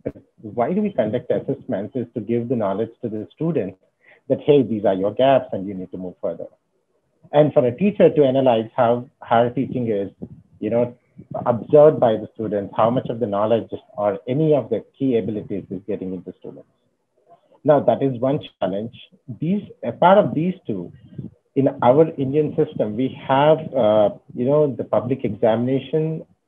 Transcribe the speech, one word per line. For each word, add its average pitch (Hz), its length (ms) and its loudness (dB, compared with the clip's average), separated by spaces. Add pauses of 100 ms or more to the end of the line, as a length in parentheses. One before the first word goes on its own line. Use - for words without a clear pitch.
But - 140 -10 (240)
why 117 320 -4
do 208 80 -2
we 208 100 -4
conduct 117 400 -4
assessments 107 640 -6
is 120 180 -6
to 120 60 -6
give 120 300 -4
the 127 80 -2
knowledge 104 340 -4 (100)
to 117 80 -8
the 107 240 -8
student 143 420 -4 (520)
that, 131 140 0
"Hey, 147 200 6
these 104 220 -2
are 98 100 2
your 98 200 -2
gaps 131 400 2
and 98 120 -6
you 101 80 -8
need 92 200 -12
to - 40 -12
move 90 240 -10
further." 85 260 -8 (840)
And 147 200 4
for 135 120 4
a 117 100 0
teacher 196 340 4
to 151 140 4
analyze 127 520 2
how 120 340 0 (120)
her 120 280 2
teaching 120 420 -4
is, 101 200 -4 (480)
you 104 100 -4
know, 120 260 0 (500)
observed 139 540 4
by 127 160 4
the 110 200 -8
students, 101 420 -4
how 113 120 4
much 123 200 -2
of 117 100 -8
the 117 60 -2
knowledge 104 440 0 (280)
or 104 300 -2
any 151 260 2
of 123 160 0
the 107 160 -4 (120)
key 131 200 0
abilities 104 520 -6
is 92 180 -10
getting 92 260 -8
into 90 260 -12
students. - 300 -20 (960)
Now, 143 160 6
that 131 200 0
is 135 180 -2
one 135 200 -2 (220)
challenge. 101 340 -6 (460)
These, 190 220 -2 (200)
a 117 80 -4
part 185 280 4
of 131 160 0
these 175 180 -2 (120)
two, 95 280 -8 (600)
in 135 120 2 (140)
our 139 300 6
Indian 139 440 -2
system, 123 400 -2
we 127 140 -2 (180)
have, 147 320 4 (140)
uh, 107 380 4 (220)
you 120 120 -4
know, 143 280 2
the 113 120 -8
public 123 400 -2
examination 131 1000 -2 (240)